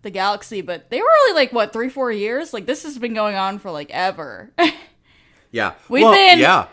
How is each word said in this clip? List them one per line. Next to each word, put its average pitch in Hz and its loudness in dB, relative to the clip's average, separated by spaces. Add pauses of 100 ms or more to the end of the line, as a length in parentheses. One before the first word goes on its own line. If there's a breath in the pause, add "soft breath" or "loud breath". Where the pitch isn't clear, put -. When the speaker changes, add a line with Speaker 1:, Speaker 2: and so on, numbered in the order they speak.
Speaker 1:
the 208 -14
galaxy, 196 -4
but 170 -10
they 262 -4
were 466 0 (140)
only, 494 4
like, 262 0
what, 214 -2
three, 233 -6
four 254 -6
years? 226 -6
Like, 208 -12
this 294 -6
has 294 -14
been 240 -8
going 214 -4
on 196 -4
for, 196 -12
like, 147 -12
ever. 160 -8
<laughs> - 0 (920 soft breath)
Speaker 2:
Yeah. 107 -4 (160)
Speaker 1:
We've 247 2
Speaker 2:
Well, 226 8
Speaker 1:
been, 370 6
Speaker 2:
yeah. 160 4